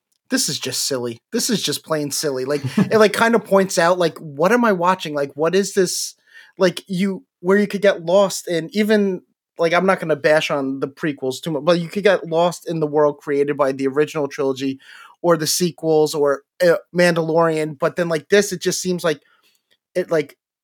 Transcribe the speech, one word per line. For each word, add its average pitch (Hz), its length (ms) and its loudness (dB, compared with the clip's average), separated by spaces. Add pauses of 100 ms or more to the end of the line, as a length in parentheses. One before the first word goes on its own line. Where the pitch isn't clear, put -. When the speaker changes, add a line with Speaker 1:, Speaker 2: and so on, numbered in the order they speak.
(300)
Speaker 1:
"This 254 180 -2
is 135 100 -6
just - 280 -6
silly. 120 320 -6 (140)
This 226 180 -2
is 202 120 -2
just - 220 -4
plain 147 280 -4
silly." 131 340 -4
Like, 143 180 -2
Speaker 2:
<laughs> 131 140 -2 (120)
Speaker 1:
it, 220 60 2
like, 208 160 6
kind 226 220 2
of 214 100 0
points 190 320 2
out, 180 220 4
like, 170 220 0
"What 156 320 -2
am 247 120 2
I 220 80 2
watching? 175 420 -2
Like, 143 200 -4
what 160 200 0
is 196 200 0
this?" - 400 -2 (420)
Like, 180 320 0
you, 190 380 -4 (140)
where 196 180 2
you 208 80 2
could 196 160 -6
get 196 240 2
lost 190 420 2
in, 165 240 -4
even, 208 480 2 (380)
like, 165 160 2
I'm 175 100 2
not 185 160 2
gonna 156 160 0
bash 151 340 2
on 139 300 -4
the 147 80 -4
prequels 135 540 -6
too 170 80 -6
much, 147 160 -4
but 175 120 4
you 165 120 -6
could 196 140 -4
get 180 220 2
lost 165 400 0
in 165 140 -4
the 151 60 2
world 147 320 2
created 143 400 0
by 135 140 2
the 135 140 -4
original 143 420 -2
trilogy 135 520 -4 (400)
or 170 160 2
the 156 120 -4
sequels 160 640 0
or, 143 280 0 (200)
uh, 170 140 6 (180)
Mandalorian. 160 800 2
But 160 200 -2
then, 170 120 -2
like, 160 200 -4
this, 202 240 2
it 180 80 -8
just - 200 -2
seems 180 220 -4
like 156 180 -2 (760)
it, 180 160 -2
like, 156 260 -2 (260)